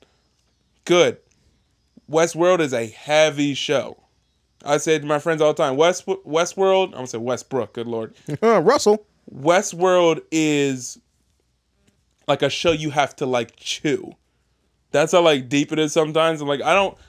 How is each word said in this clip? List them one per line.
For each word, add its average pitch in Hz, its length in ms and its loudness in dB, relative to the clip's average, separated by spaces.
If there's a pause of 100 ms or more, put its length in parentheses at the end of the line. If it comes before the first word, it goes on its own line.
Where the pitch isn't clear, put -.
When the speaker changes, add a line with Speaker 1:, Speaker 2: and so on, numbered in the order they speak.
(840)
Speaker 1:
Good. 160 340 2 (920)
Westworld 165 480 2
is 151 160 -2
a 117 120 -4
heavy 147 680 0
show. 127 420 -4 (680)
I 147 140 0
say 156 200 0
to 147 80 -8
my 151 140 -2
friends 160 200 -4
all 151 140 4
the 165 80 -2
time, 135 140 0
West-, 175 300 2
Westworld, 190 840 0
I'm - 40 -18
gonna 127 140 -12
say 123 120 -10
Westbrook, 120 560 -6
good 117 120 -8
lord. 113 280 -10 (140)
Speaker 2:
<laughs> 147 140 -6
Russell. 214 640 2 (280)
Speaker 1:
Westworld 170 840 2 (120)
is, 143 680 -2 (1300)
like, 143 160 0
a 139 80 0
show 170 220 0
you 156 180 -4
have 139 260 -2
to, 143 100 -6
like, 123 300 -2
chew. - 560 -6 (800)
That's 160 220 2
how, 175 100 6
like, 143 260 2
deep 143 240 0
it 151 60 -2
is 151 140 -2
sometimes. 160 480 0
I'm 143 80 -6
like, 139 140 -4
I 156 120 0
don't, 196 240 0 (100)